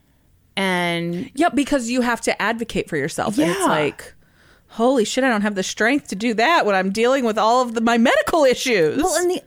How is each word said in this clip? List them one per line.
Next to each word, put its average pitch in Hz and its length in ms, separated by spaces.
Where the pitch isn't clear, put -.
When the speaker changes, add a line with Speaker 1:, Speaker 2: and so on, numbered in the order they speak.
Speaker 1:
And 175 800
Speaker 2:
Yep, 330 200
because 254 340
you 254 120
have 233 200
to - 200
advocate 220 480
for 165 80
yourself. 170 400
And 311 120
it's 381 100
Speaker 1:
Yeah. 370 60
Speaker 2:
like, - 480
"Holy 240 360
shit, - 180
I 269 60
don't 214 120
have 208 140
the 190 80
strength 254 460
to 214 60
do 226 180
that 254 320
when 202 100
I'm 190 160
dealing 240 320
with 220 140
all 226 240
of 240 140
the, 233 60
my 233 160
medical 311 460
issues." 233 580
Speaker 1:
Well, 330 140
and 349 160
the 359 160